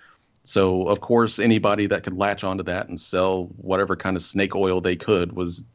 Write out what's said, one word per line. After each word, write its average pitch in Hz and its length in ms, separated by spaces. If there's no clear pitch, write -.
So, 92 440
of 101 140
course, 117 380
anybody 104 480
that 95 160
could 92 140
latch 101 260
onto 95 200
that 90 260
and 87 100
sell 92 460
whatever 95 380
kind 95 220
of 85 60
snake 98 320
oil 92 260
they 90 140
could 87 380
was, 87 300